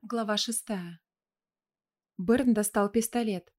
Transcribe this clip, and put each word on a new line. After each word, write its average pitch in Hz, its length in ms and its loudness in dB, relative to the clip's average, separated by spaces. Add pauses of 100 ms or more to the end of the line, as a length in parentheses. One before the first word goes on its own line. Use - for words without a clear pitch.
Глава 214 320 -2
шестая. 190 600 -4 (1200)
Берн 233 360 4
достал 208 340 0
пистолет 220 720 -2